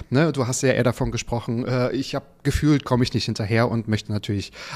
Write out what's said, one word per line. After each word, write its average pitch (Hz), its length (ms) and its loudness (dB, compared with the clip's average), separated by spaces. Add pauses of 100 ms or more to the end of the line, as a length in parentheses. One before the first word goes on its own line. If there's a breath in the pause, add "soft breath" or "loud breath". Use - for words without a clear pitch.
Ne? 147 240 4
Du 127 140 -2
hast 127 160 -2
ja 131 80 4
eher 123 140 4
davon 120 280 0
gesprochen, 117 540 -4
äh, 123 260 0
ich 135 220 -4
hab - 300 -10
gefühlt, 147 420 2
komm 123 160 4
ich 123 100 0
nicht 117 140 -2
hinterher 113 440 2
und 110 180 -2
möchte 107 220 -2
natürlich 104 420 -4 (240 loud breath)